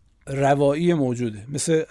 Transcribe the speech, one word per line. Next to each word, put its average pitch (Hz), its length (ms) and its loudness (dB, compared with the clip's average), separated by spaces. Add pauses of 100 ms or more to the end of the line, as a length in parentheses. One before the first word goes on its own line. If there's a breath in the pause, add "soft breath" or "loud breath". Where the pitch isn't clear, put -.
(300)
روایی 143 640 2
موجوده، 120 560 -2
مثل 156 420 0